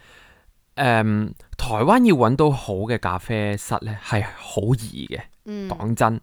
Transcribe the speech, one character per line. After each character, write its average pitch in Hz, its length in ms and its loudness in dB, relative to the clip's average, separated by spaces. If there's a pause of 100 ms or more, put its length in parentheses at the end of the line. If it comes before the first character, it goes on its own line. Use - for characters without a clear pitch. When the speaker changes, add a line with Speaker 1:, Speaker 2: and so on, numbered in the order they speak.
(760)
Speaker 1:
誒， 110 580 2 (260)
台 - 180 -2
灣 196 300 4
要 196 100 6
搵 120 180 6
到 151 160 4
好 127 240 -4
嘅 107 240 -2
咖 90 200 -2
啡 104 400 -2
室 - 240 -6
呢， 107 200 -8
係 104 220 -2 (120)
好 - 260 -6 (120)
易 110 320 -6
嘅， - 140 -10 (240)
Speaker 2:
嗯。 208 240 -10
Speaker 1:
講 113 260 -6
真， 113 280 2